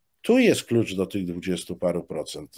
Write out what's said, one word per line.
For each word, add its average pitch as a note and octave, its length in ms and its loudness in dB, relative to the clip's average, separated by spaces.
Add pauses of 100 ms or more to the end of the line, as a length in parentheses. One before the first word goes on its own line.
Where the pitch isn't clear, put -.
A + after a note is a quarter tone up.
(220)
tu A#3+ 160 4
jest A3 260 4
klucz A2+ 300 0
do F#2 120 0
tych F#2+ 180 -4
dwudziestu F2 520 -6
paru F2 280 -2
procent. D#2 540 -12